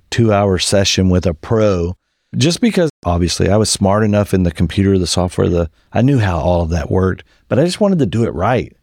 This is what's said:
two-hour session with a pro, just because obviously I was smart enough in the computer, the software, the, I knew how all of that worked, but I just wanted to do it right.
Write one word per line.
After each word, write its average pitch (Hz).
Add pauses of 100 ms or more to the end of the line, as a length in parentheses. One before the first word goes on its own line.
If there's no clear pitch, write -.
two-hour 101
session 95
with 90
a 87
pro, 92 (420)
just 156
because 185 (160)
obviously 87
I 101
was 107
smart 101
enough 104
in 92
the 87
computer, 98
the 90
software, 92
the, 85 (220)
I 101
knew 135
how 92
all 87
of 82
that 82
worked, 92 (260)
but 107
I 160
just 180
wanted 196
to 135
do 110
it 98
right. 92